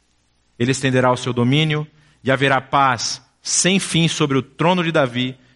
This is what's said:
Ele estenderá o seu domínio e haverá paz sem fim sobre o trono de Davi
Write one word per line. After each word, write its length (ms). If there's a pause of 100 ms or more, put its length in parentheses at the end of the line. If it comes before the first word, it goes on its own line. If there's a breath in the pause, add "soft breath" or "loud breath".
(600)
Ele 120
estenderá 400
o 60
seu 160
domínio 540 (360 soft breath)
e 60
haverá 320
paz 600 (200)
sem 380
fim 280
sobre 300
o 60
trono 400
de 80
Davi 440 (200 soft breath)